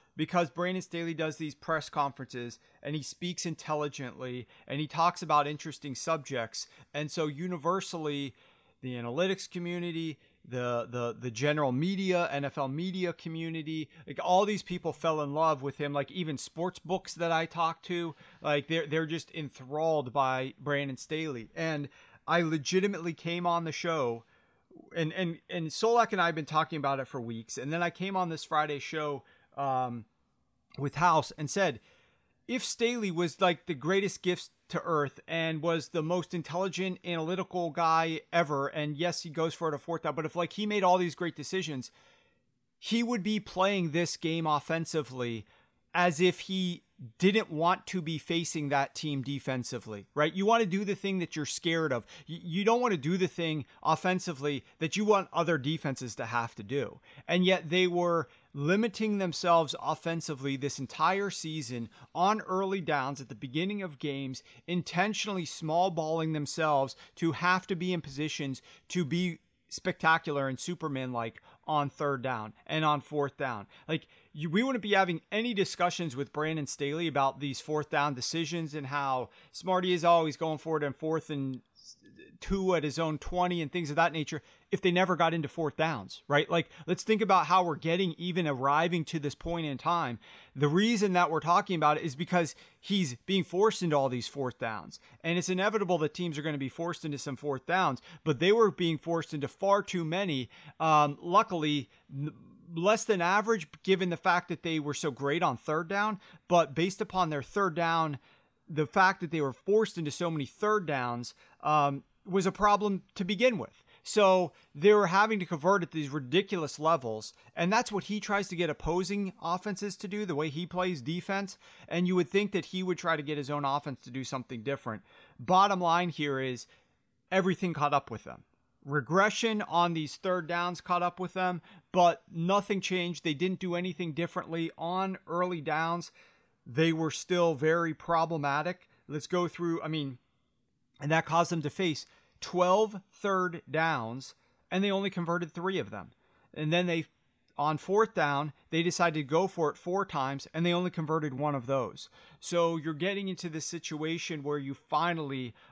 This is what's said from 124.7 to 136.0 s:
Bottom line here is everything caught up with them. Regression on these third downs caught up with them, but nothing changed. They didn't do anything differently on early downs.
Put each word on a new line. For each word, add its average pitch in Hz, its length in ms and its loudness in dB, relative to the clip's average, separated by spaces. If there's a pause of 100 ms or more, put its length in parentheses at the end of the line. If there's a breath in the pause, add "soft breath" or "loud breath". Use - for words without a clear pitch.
Bottom 185 400 4
line 175 300 2
here 143 320 -2
is 127 260 -6 (640 soft breath)
everything 185 420 2
caught 143 200 0
up - 180 0
with 107 140 -10
them. - 180 -16 (400)
Regression 190 800 2
on 175 320 2
these 156 240 -4
third 180 300 -2
downs 170 340 -2
caught 175 220 0
up 175 180 -2
with 180 100 -6
them, 180 300 -2 (320 loud breath)
but 175 360 6
nothing 190 520 0
changed. 175 420 -2
They 160 100 0
didn't 175 260 -2
do 175 160 -2
anything 175 360 -4
differently 165 640 -4
on 185 400 -2 (100)
early 175 340 -2
downs. 160 500 -2 (540 soft breath)